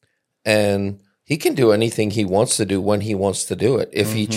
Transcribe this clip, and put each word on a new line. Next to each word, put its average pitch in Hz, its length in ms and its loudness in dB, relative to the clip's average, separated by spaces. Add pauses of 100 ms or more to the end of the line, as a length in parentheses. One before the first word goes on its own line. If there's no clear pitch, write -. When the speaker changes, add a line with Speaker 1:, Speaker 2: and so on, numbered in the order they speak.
(440)
Speaker 1:
and 101 540 0 (240)
he 147 140 -2
can 277 180 -2
do 123 160 4
anything 110 400 0
he 107 140 0
wants 101 320 0
to 110 80 0
do 98 140 0
when 98 220 0
he 107 140 -4
wants 95 300 -2
to 98 100 -6
do 107 220 0
it, 95 140 -4
if 107 220 -2
he 110 140 0
Speaker 2:
Mm-hmm. 104 100 -4